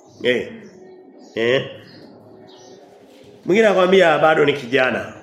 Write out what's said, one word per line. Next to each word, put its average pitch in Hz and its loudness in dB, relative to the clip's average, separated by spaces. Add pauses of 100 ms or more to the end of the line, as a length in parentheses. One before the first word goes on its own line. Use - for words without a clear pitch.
(240)
Eh. 117 -4 (840)
Eh. 123 -2 (1800)
Mwingine 214 2
anakuambia 180 2
bado 156 2
ni 143 0
kijana. 123 -4